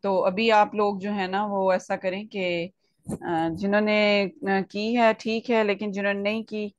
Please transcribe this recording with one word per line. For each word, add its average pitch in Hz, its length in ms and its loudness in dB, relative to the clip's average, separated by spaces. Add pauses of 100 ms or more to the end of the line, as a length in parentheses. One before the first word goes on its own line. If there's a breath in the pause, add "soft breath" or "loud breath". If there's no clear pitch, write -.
तो 196 140 0
अभी 196 320 2
आप 208 260 4
लोग 202 240 0
जो 202 120 -6
है 202 160 -2
ना, 196 180 -2
वो 190 280 2
ऐसा 185 220 -2
करें 196 320 -6
कि, 180 380 -4 (460)
अ, 165 380 -2
जिन्होंने, 208 760 2
अ, 180 60 -6 (160)
की 196 460 -2
है, 233 200 4
ठीक 220 360 -4
है, 226 140 2
लेकिन 202 280 -2
जिन्होंने 202 300 -2
नहीं 214 220 -2
की 214 360 -8